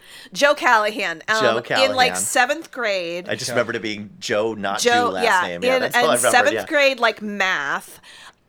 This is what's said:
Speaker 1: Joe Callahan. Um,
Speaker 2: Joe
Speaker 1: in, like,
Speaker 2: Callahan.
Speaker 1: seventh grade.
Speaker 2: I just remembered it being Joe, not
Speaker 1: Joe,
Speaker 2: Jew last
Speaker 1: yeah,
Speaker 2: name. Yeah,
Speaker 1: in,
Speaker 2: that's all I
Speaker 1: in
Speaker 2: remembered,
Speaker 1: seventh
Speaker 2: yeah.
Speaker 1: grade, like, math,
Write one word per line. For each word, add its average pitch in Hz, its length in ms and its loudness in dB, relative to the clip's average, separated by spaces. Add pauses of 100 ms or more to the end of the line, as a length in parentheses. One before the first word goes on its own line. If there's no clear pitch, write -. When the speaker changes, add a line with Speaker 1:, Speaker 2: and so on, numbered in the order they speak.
(320)
Speaker 1:
Joe 285 240 2
Callahan. 214 720 0
Um, 220 140 0
Speaker 2:
Joe 120 80 4
Speaker 1:
in, 113 440 0
like, 247 200 2
Speaker 2:
Callahan. - 20 -6
Speaker 1:
seventh 262 560 -2
grade. 185 560 -6
Speaker 2:
I 110 80 -4
just - 160 -6
remembered 117 240 0
it 107 60 -4
being 104 380 -8
Joe, 113 340 0
not 101 260 -4
Speaker 1:
Joe, 240 300 2
Speaker 2:
Jew - 60 -4
last 233 100 -2
Speaker 1:
yeah, 190 220 2
Speaker 2:
name. 175 160 -6
Yeah, 254 120 2
Speaker 1:
in, 254 60 0
Speaker 2:
that's - 160 -4
all 240 120 4
I - 60 4
Speaker 1:
in - 40 0
Speaker 2:
remembered, - 120 4
Speaker 1:
seventh 240 220 4
Speaker 2:
yeah. - 140 -2
Speaker 1:
grade, 277 340 2
like, 226 200 0
math, 190 800 -4 (500)